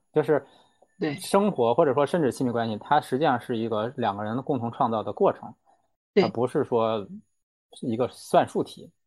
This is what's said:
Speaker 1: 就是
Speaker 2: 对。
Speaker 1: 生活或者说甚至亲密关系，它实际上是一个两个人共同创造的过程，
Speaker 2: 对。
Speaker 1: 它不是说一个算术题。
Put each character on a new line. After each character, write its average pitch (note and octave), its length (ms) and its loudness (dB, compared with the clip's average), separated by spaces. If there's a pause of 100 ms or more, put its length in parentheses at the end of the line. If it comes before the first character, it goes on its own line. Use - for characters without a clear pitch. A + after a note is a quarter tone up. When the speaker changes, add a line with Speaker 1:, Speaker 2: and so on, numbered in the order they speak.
(140)
Speaker 1:
就 D3+ 80 2
是 C#3 240 0 (540)
Speaker 2:
对。 D3 160 -2
Speaker 1:
生 - 360 0
活 A#2 220 2
或 E3 120 4
者 C3+ 80 2
说 C#3+ 120 2
甚 - 160 0
至 B2+ 100 2
亲 C3 140 -4
密 A#2+ 60 -2
关 A2+ 180 -2
系， G#2+ 80 -6
它 A#2+ 220 0
实 - 180 -2
际 D3 60 -2
上 C3 160 2
是 A#2+ 180 -6
一 A2+ 120 -2
个 G#2+ 180 -2 (100)
两 G#2+ 200 -2
个 G#2 60 -8
人 A2 200 -4
共 C3+ 160 -4
同 A#2 120 -6
创 A#2 200 -2
造 A2 100 -2
的 G#2 120 -8
过 - 180 2
程， - 220 -12 (600)
Speaker 2:
对。 - 100 4
Speaker 1:
它 F#3 60 0
不 B2 180 0
是 C#3 160 -2
说 A2+ 440 0 (760)
一 A#2 140 0
个 A#2 140 8
算 - 380 2
术 F3 160 -2
题。 - 280 -16 (160)